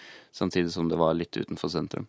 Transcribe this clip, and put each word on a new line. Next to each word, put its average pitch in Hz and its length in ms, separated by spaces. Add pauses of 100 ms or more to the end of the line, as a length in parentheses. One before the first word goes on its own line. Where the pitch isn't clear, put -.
(320)
samtidig 90 400
som 82 160
det 82 140
var 80 160
litt 85 160
utenfor - 400
sentrum. 78 360